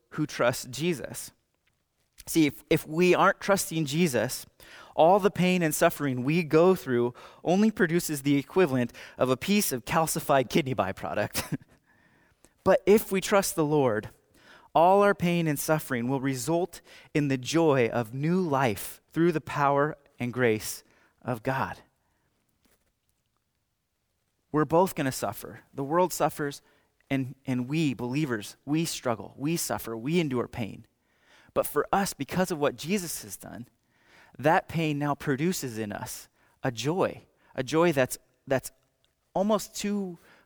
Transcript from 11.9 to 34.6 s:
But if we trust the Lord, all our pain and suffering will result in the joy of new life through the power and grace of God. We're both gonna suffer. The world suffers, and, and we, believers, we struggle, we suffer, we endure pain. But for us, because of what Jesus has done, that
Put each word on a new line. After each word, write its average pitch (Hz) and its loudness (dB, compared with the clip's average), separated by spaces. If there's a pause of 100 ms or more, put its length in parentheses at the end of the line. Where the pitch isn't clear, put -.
But 190 4
if 214 6
we 190 0
trust - 0
the 160 0
Lord, 135 2 (640)
all 185 6
our 202 4
pain 175 0
and 143 -2
suffering 131 -2
will 135 0
result 135 -4 (320)
in 147 0
the 135 0
joy 135 4
of 113 -4
new 156 0
life 135 -2 (120)
through 170 2
the 156 -2
power 143 0 (220)
and 120 -6
grace 113 0 (380)
of 117 -6
God. 127 -4 (2750)
We're 151 2
both 170 2
gonna 135 -2
suffer. - -8 (160)
The 135 -6
world 170 0
suffers, 151 -4 (440)
and, 135 -4 (100)
and 123 -4
we, 151 0
believers, 123 -4
we 156 0
struggle, 104 -6
we 160 -2
suffer, 113 -6
we 139 -2
endure 127 -2
pain. 98 -10 (640)
But 139 0
for 139 -4
us, 196 -2
because 180 -4
of 165 -4
what 139 -2
Jesus 175 -6
has 101 -16
done, - -16 (720)
that 156 2